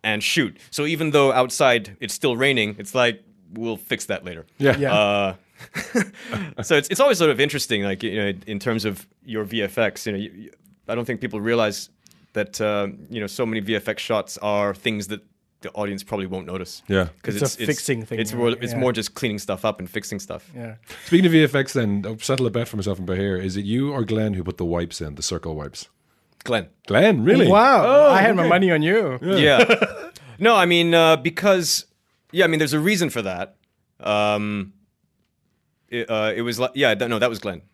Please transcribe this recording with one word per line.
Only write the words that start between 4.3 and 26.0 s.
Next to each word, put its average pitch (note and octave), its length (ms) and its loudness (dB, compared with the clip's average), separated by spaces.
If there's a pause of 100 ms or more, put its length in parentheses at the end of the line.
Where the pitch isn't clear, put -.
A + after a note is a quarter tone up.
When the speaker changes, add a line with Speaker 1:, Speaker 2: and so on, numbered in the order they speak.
Speaker 2:
Yeah. C3+ 180 4
Speaker 3:
Yeah. C#3 180 -2
Speaker 1:
Uh, G2+ 400 2 (1300)
<laughs> - 0 -
so D#3+ 140 2
it's, D3 120 2
it's G3+ 120 -4
always C4+ 160 4
sort E3 140 4
of A#2 100 0
interesting, C#3 440 -2
like, G2 180 -4
you G#2+ 140 -4
know, G2+ 160 -2 (140)
in G#2 120 -8
terms A2 260 -4
of G2+ 220 -6 (180)
your A2 200 -6
V G#2 180 -4
F G2 160 -6
X, G#2 280 -2
you G#2+ 60 -4
know, G2 60 -6
you, G2+ 160 -10
you, G2+ 160 -20 (380)
I A2 60 -4
don't A#2+ 100 -4
think A#2 160 -6
people G#2+ 200 -8
realize A2 500 -2 (420)
that, - 280 -6
uh, G#2 280 -2 (200)
you A#2 120 -10
know, G#2 80 -6
so B2 180 -4
many A2 140 -4
V G#2 160 -2
F G2+ 120 -4
X G#2 140 -6
shots - 360 -4
are G2+ 360 -2
things G#2 340 -6
that G#2 120 -10 (420)
the - 100 -12
audience G2+ 300 -8
probably G2 240 -8
won't F#2 200 -10
notice. F#2 420 -12
Speaker 2:
Yeah. F#2+ 200 2 (140)
Speaker 1:
'Cause G#2+ 120 -6
Speaker 3:
It's G#2 80 -4
a - 20 0
Speaker 1:
it's, - 120 -4
it's, A2+ 100 -6
Speaker 3:
fixing B2+ 400 -4
thing, A2+ 120 -8
Speaker 1:
it's A2 140 -4
more, A#2+ 160 0
Speaker 3:
right? A#2 140 0
Speaker 1:
it's A#2 100 -6
Speaker 3:
Yeah. B2+ 60 -4
Speaker 1:
more B2+ 160 0
just A2+ 200 -6
cleaning G#2+ 240 -4
stuff F#2+ 240 -6
up G#2+ 160 -2
and F2+ 120 -10
fixing G#2+ 280 -8
stuff. - 380 -14
Speaker 3:
Yeah. A2+ 200 -14 (280)
Speaker 2:
Speaking F3+ 220 6
of E3 60 4
V D#3+ 120 8
F C3 100 0
X, C3+ 200 0
then, G2+ 320 0
I'll A2+ 120 -8
settle C3 280 0
a G#2+ 40 0
bet A#2 160 -2
for - 100 -10
myself F#2+ 220 -2
and F#2 80 -8
Bahir. F#2+ 380 -2
Is F#2+ 140 -4
it G2+ 80 -6
you C3 260 -2
or B2+ 140 -2
Glenn G#2+ 280 0
who F2+ 80 -4
put F2 140 -6
the F2+ 80 -6
wipes E2+ 380 -4
in, D2 140 -10
the - 60 -10
circle E2 320 -6
wipes? D2 340 -12 (560)